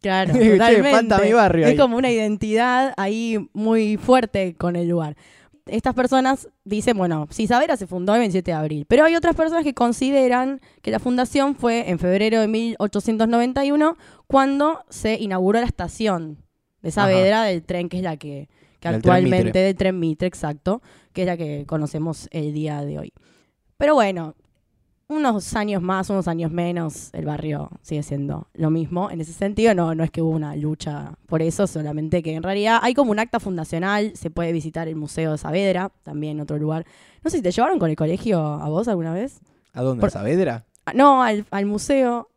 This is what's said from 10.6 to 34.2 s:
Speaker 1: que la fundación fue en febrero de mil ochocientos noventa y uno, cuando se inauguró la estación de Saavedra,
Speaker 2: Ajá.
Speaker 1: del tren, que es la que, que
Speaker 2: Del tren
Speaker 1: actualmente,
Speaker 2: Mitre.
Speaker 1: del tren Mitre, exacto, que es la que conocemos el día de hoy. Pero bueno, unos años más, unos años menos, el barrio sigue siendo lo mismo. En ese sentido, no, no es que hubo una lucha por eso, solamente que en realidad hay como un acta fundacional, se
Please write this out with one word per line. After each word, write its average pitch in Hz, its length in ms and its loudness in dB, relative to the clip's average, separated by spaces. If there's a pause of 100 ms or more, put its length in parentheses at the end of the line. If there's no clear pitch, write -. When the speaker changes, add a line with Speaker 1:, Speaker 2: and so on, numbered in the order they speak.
Speaker 1:
que 220 100 -6
la 220 80 -2
fundación 262 560 0
fue 233 340 -2
en 175 100 -2
febrero 202 420 2
de 214 80 2
mil 226 300 -2
ochocientos 214 500 0
noventa 247 340 0
y 277 80 0
uno, 302 240 2 (320)
cuando 277 520 2 (100)
se - 260 -4
inauguró 202 460 0
la 240 60 -2
estación 175 720 -4 (420)
de 151 100 -6
Saavedra, 196 520 4
Speaker 2:
Ajá. 220 80 0
Speaker 1:
del 170 120 -4
tren, 175 240 -4
que 175 80 -10
es 180 80 -4
la 160 140 -6
que, 143 320 -14 (320)
que - 80 -4
Speaker 2:
Del 110 120 -2
tren 175 120 6
Speaker 1:
actualmente, 185 320 4
Speaker 2:
Mitre. 185 160 2
Speaker 1:
del 190 140 2
tren 185 220 0
Mitre, 165 300 -2
exacto, 170 540 -4 (320)
que - 80 -6
es 180 60 0
la 175 100 -2
que 147 280 -8
conocemos 156 680 -6
el 151 220 -6
día 151 300 -6
de 147 160 -8
hoy. - 140 -14 (640)
Pero 285 160 2
bueno, 190 420 0 (720)
unos 262 480 -2
años 208 260 -2
más, 190 280 -4
unos 190 180 -2
años 165 240 -4
menos, 170 600 -4
el 160 120 -8
barrio 147 440 -6 (120)
sigue 151 220 -6
siendo 143 500 -8
lo 160 160 -2
mismo. 165 420 -2
En 165 100 -8
ese 156 120 -10
sentido, 208 420 2
no, 165 200 0
no 160 80 -2
es 165 80 -2
que 170 100 -4
hubo 160 100 0
una 151 240 -4
lucha 151 580 -8 (140)
por 160 140 -2
eso, 165 260 0
solamente 156 560 -4
que 160 100 -6
en 160 100 -6
realidad 202 380 2
hay 247 120 0
como 247 180 2
un 208 80 0
acta 226 200 -2
fundacional, 196 760 -4
se - 160 -12